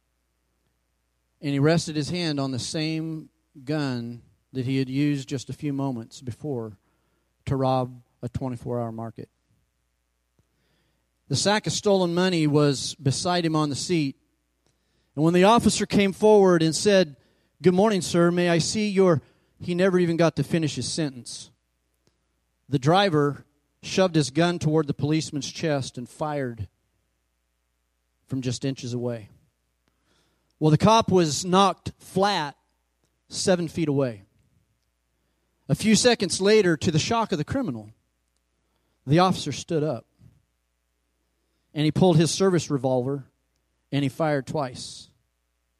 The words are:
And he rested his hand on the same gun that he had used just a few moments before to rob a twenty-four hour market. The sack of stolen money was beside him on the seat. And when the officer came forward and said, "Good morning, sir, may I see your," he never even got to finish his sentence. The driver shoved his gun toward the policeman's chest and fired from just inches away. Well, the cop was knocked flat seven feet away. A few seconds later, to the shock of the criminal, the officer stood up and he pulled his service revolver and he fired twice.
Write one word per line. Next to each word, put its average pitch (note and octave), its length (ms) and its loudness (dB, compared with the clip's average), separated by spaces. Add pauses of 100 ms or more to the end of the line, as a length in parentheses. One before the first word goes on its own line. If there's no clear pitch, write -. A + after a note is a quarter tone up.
(1400)
And C#3+ 100 -4
he C#3 60 0
rested D#3+ 380 2
his C#3 120 -4
hand D#3+ 320 -4
on C3+ 100 -4
the C3 80 -6
same D#3+ 720 -6 (340)
gun B2 600 -6 (300)
that B2+ 120 -6
he C3+ 140 -2
had C3 100 -2
used C#3 400 -2
just C#3 220 -8
a - 40 -10
few C#3+ 200 -8
moments C3+ 480 -8
before A#2+ 560 -10 (680)
to C#3 120 -2
rob C3 460 -2 (200)
a B2 80 -8
twenty-four B2 500 -8
hour A2+ 120 -8
market. A2+ 360 -14 (2000)
The C#3+ 60 -4
sack G3+ 320 0
of D#3 60 -6
stolen F#3 420 2
money F3 320 2
was C#3+ 480 0
beside F3 500 -2
him D#3 120 0
on D3+ 120 0
the C3+ 60 -4
seat. D3+ 420 -2 (1000)
And D3 80 0
when E3+ 100 4
the F3+ 80 6
officer A3 420 4
came G3 280 0
forward G3 500 6
and D#3+ 100 0
said, F#3 440 2 (440)
"Good F3+ 140 4
morning, G3 260 4
sir, E3+ 300 2
may F3 180 0
I E3+ 100 2
see G#3+ 300 -2
your," F#3 320 4 (380)
he F3 160 -6
never F#3 240 2
even E3+ 180 2
got E3 200 2
to C#3+ 80 0
finish D#3+ 320 -2
his B2 100 -6
sentence. C3 640 -8 (1160)
The C#3 100 0
driver D3+ 640 2 (380)
shoved F#3+ 320 0
his C#3 160 0
gun E3+ 300 0
toward D#3 260 0
the C3+ 80 -4
policeman's D3+ 560 -4
chest C#3+ 480 -4
and A#2+ 100 -14
fired C3 600 -8 (1600)
from C3 140 -6
just B2+ 240 -6
inches B2+ 280 -6
away. A#2+ 360 -6 (1300)
Well, D3+ 120 4
the D3+ 80 4
cop A3 320 4
was E3+ 340 2
knocked F#3 540 2
flat F#3 580 -2 (720)
seven F3 400 -2
feet D#3+ 200 -4
away. B2+ 340 -2 (1500)
A C#3+ 60 2
few G#3 220 2
seconds A3 440 2
later, F#3+ 360 4
to F3+ 140 -2
the D#3 80 2
shock A3 340 -2
of D#3+ 60 -4
the D3 60 -4
criminal, A#2+ 480 -6 (1120)
the D3+ 120 4
officer F3+ 340 2
stood D#3 300 -4
up C3+ 240 -6 (1700)
and D3+ 100 0
he D#3 80 2
pulled F3+ 240 6
his E3 140 4
service F#3 400 0
revolver C3 560 -2 (680)
and C#3+ 100 0
he C3+ 60 0
fired D3 380 -2
twice. B2+ 640 -10 (680)